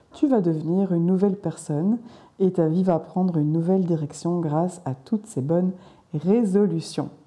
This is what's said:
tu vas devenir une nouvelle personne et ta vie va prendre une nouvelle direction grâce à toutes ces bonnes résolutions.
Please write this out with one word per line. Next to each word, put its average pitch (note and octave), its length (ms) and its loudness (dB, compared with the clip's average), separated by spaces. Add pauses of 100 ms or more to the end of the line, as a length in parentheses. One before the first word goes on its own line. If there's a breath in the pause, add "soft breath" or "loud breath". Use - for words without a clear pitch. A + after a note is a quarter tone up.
(120)
tu - 140 0
vas B3+ 140 2
devenir E3+ 520 0
une E3+ 140 2
nouvelle F#3+ 300 2
personne E3 640 -2 (420 loud breath)
et F#3 100 4
ta F3 160 2
vie E3+ 160 2
va F3+ 160 2
prendre F3+ 400 -2
une D3+ 140 2
nouvelle F3 340 2
direction E3+ 540 -2
grâce E3 440 -2
à C3 100 -4
toutes - 320 -6
ces - 140 -6
bonnes E3+ 300 0 (420 loud breath)
résolutions. F#3 960 0 (180)